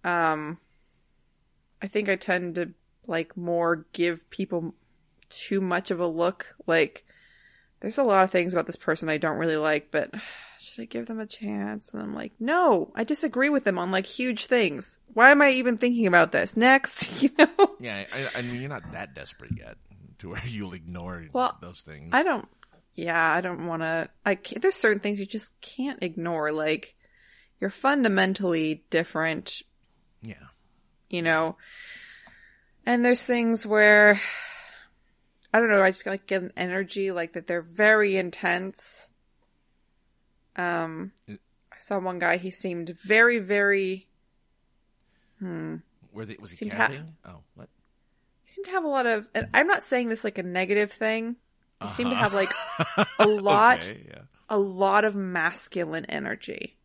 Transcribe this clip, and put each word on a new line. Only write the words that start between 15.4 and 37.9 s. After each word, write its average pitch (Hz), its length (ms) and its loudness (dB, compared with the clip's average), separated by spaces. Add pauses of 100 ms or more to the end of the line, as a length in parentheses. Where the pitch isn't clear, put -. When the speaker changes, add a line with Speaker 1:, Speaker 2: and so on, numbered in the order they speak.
Speaker 1:
I 285 100 8
even 247 240 0
thinking 240 300 2
about 175 260 6
this? - 240 0
Next," 254 680 4
<laughs> - 0 -
you 269 160 4
know? - 420 6
Speaker 2:
Yeah, 101 320 -8
I, 131 260 -6
I 123 40 -4
mean, 120 180 -8
you're 135 100 -8
not 85 220 -12
that 90 220 -12
desperate 65 440 -14
yet 57 180 -18 (440)
to 92 100 -14
where - 120 -10
<laughs> 120 40 -12
you'll 104 260 -10
ignore 87 640 -12
Speaker 1:
Well, 247 260 -2
Speaker 2:
those - 220 -16
things. 156 320 -18
Speaker 1:
I 262 80 4
don't, 320 260 -2 (460)
yeah, 165 400 0
I 175 80 0
don't 175 240 -8
wanna, 165 420 -4 (160)
I 202 120 2
can't, - 260 -10
there's 381 120 2
certain 208 260 2
things 202 200 -4
you 196 60 -6
just - 340 -10
can't - 420 -8
ignore. 165 500 -2
Like, 156 420 -2 (680)
you're 196 100 -2
fundamentally 190 1200 2
different. 160 720 -2 (600)
Speaker 2:
Yeah. 110 120 -14 (760)
Speaker 1:
You 175 120 -2
know? 160 340 2 (1300)
And 240 180 2
there's 247 180 4
things 233 440 0
where, 208 540 8 (1300)
I 220 80 4
don't 233 80 2
know, 202 140 6
I 190 80 6
just, - 160 -10
like, 196 200 -8
get 190 160 -2
an 180 140 -12
energy, 190 560 -4
like, 170 220 -6
that 170 120 -10
they're 170 160 -4
very 208 540 4